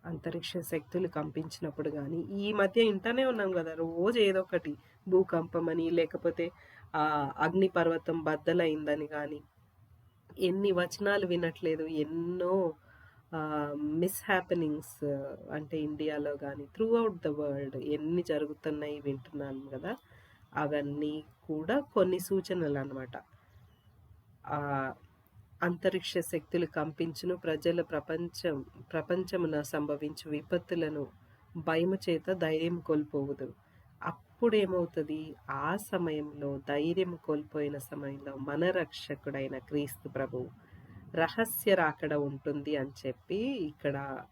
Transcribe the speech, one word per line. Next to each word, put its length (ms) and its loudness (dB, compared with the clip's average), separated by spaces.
అంతరిక్ష 520 -6
శక్తులు 500 -2
కంపించినప్పుడు 800 -4
కానీ, 320 -4
ఈ 120 0
మధ్య 300 4
ఇంటానే 420 2
ఉన్నాం 260 2
కదా, 220 0
రోజు 460 2
ఏదో 200 6
ఒకటి 360 -2
భూకంపం 640 4
అని, 200 2
లేకపోతే 640 2
ఆ 420 2
అగ్నిపర్వతం 840 4
బద్దలైందని 840 2
కానీ, 340 -6
ఎన్ని 320 2
వచనాలు 540 2
వినట్లేదు, 580 0
ఎన్నో, 920 0
ఆ, 420 -2
మిస్‌హ్యాపెనింగ్స్, 1300 0
అంటే 280 -6
ఇండియాలో 560 -2
కానీ 280 -6
throughout 640 0
the 120 0
world 380 -2
ఎన్ని 460 0
జరుగుతున్నాయి 800 -2
వింటున్నాం 680 -6
కదా, 240 -6
అవన్నీ 680 0
కూడా 320 2
కొన్ని 400 4
సూచనలు 600 0
అన్నమాట. 380 -6
ఆ, 460 -2
అంతరిక్ష 540 0
శక్తులు 480 0
కంపించును, 680 -2
ప్రజల 460 0
ప్రపంచం, 840 -4
ప్రపంచమున 680 0
సంభవించు 680 -4
విపత్తులను 760 -2
భయము 400 2
చేత 240 0
ధైర్యం 460 2
కోల్పోవుదురు. 760 -2
అప్పుడేమవుతుంది, 1300 0
ఆ 260 0
సమయంలో 840 -2
ధైర్యం 680 0
కోల్పోయిన 540 -2
సమయంలో 580 -10
మన 300 0
రక్షకుడైన 920 -2
క్రీస్తు 520 -4
ప్రభువు 400 -4
రహస్య 600 2
రాకడ 380 2
ఉంటుంది 640 -2
అని 120 -2
చెప్పి 300 -4
ఇక్కడ 760 -4